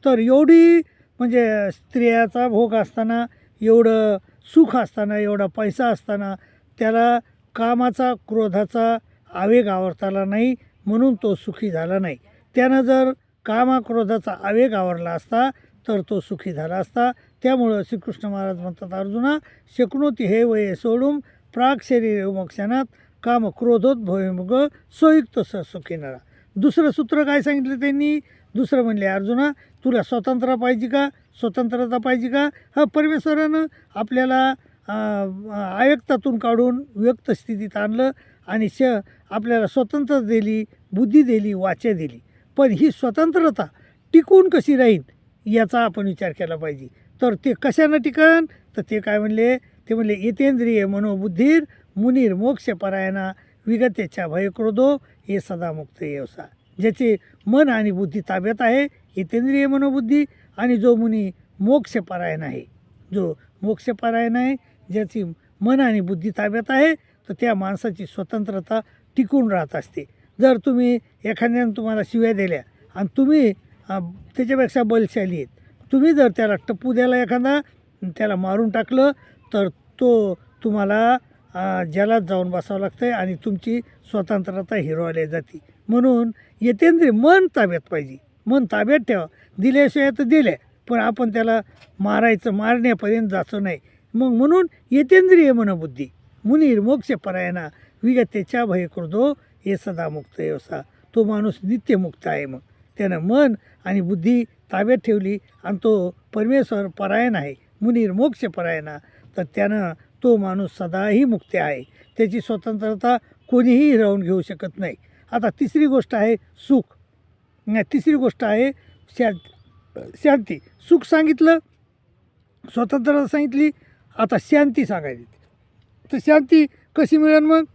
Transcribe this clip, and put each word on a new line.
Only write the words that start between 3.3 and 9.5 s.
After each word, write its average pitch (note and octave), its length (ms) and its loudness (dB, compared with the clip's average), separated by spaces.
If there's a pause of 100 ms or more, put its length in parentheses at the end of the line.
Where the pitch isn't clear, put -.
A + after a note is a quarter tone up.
एवढं A3 560 4 (380)
सुख C4+ 220 6
असताना, G#3 420 -2
एवढा G#3 280 -2
पैसा G#3+ 400 -4
असताना G3+ 480 -4 (440)
त्याला A#3 400 2 (360)
कामाचा, B3 600 0 (140)
क्रोधाचा A3 680 -2 (360)
आवेग G#3 340 2